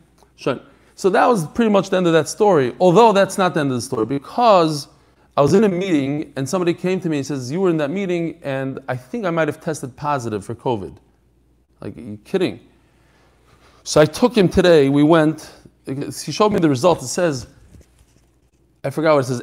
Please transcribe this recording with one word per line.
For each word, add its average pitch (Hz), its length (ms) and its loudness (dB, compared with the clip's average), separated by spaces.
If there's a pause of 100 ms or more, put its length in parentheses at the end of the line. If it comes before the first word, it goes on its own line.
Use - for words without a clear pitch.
(360)
Sure. - 240 -6 (340)
So 190 160 0
that - 160 2
was 202 220 2
pretty 226 220 0
much 196 200 0
the 190 60 0
end 180 100 0
of 165 60 4
that 160 160 2
story, 165 520 2
although 190 320 6
that's 190 260 0
not 180 160 0
the 165 60 -2
end 139 100 -2
of 127 60 -2
the 117 60 -4
story, 113 240 -4
because 160 800 0 (480)
I 139 60 4
was 143 120 4
in 208 80 4
a 214 60 2
meeting 156 680 -2
and 135 140 -6
somebody 175 260 -2
came 180 260 -4
to 170 80 -6
me 151 100 -2
and 131 80 -6
says, 131 260 -8
"You 180 80 -4
were 185 100 2
in 160 60 0
that 143 140 -4
meeting 175 520 -6
and 135 460 -8
I 127 80 -6
think 226 300 -10
I 170 40 -2
might 165 160 -2
have 147 140 -6
tested 143 340 -10
positive 117 500 -6
for 117 120 -12
covid." 98 400 -6 (840)
Like, - 160 -14
are - 40 -18
you 104 240 -14
kidding? 160 340 -4 (1300)
So - 160 2
I 156 40 6
took 240 320 0
him 190 120 4
today. 170 400 4
We 143 160 4
went, 156 440 2 (380)
he 135 460 -10
showed 214 200 2
me 202 60 -2
the 165 100 2
results. 143 360 0
It 120 40 -12
says, 160 380 -4 (1400)
I 139 80 -6
forgot 156 240 2
what 143 60 4
it 123 80 -4
says, 120 140 -4